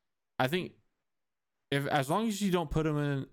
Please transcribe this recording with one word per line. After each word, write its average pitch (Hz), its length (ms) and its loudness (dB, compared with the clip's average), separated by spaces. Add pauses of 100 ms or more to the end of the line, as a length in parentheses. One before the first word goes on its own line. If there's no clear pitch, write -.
(380)
I 131 80 2
think 170 260 -4 (1000)
if, 143 160 0
as 135 240 0
long 214 180 0
as 202 140 -4
you 196 80 2
don't 170 200 0
put 156 160 0
him 147 120 0
in, 143 340 0